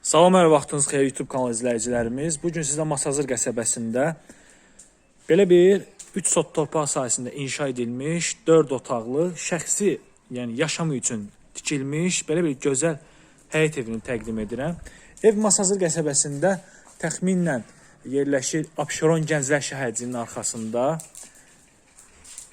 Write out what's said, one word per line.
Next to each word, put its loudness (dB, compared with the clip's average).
Salam, 8
hər 8
vaxtınız 2
xeyir 2
YouTube -4
kanalı -2
izləyicilərimiz. -2
Bu -2
gün -4
sizə -4
Masazır -2
qəsəbəsində -2
belə 8
bir 8
üç -2
sot 0
torpaq 0
sahəsində -4
inşa -4
edilmiş -4
dörd 6
otaqlı -2
şəxsi, -2
yəni -6
yaşam -2
üçün -4
tikilmiş -2
belə 0
bir 0
gözəl 0
həyət 2
evini -6
təqdim -4
edirəm. -6
Ev 6
Masazır 2
qəsəbəsində 0
təxminən -2
yerləşir 0
Abşeron 0
Gənclər 0
şəhərciyinin -6
arxasında. -4